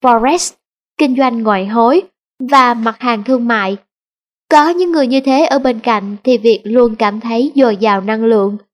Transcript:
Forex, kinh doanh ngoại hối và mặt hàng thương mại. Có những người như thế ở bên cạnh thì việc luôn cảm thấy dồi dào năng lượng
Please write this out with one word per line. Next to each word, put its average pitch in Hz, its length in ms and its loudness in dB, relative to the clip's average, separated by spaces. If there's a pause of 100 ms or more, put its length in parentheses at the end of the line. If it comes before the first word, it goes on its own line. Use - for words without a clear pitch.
Forex, 254 500 0 (440)
kinh 269 200 0
doanh 240 260 -2
ngoại 196 220 -2
hối 233 360 2 (480)
và 254 240 4
mặt 226 260 -4
hàng 233 240 -4
thương 240 240 0
mại. 202 300 -2 (720)
Có 302 180 4
những 349 220 0
người 294 160 2
như 262 140 0
thế 269 240 2
ở 269 140 0
bên 247 200 -2
cạnh 208 440 -4
thì 254 140 2
việc 214 260 2
luôn 226 320 2
cảm 208 240 -2
thấy 233 360 -4
dồi 233 220 0
dào 202 240 0
năng 220 220 -4
lượng 208 340 0 (160)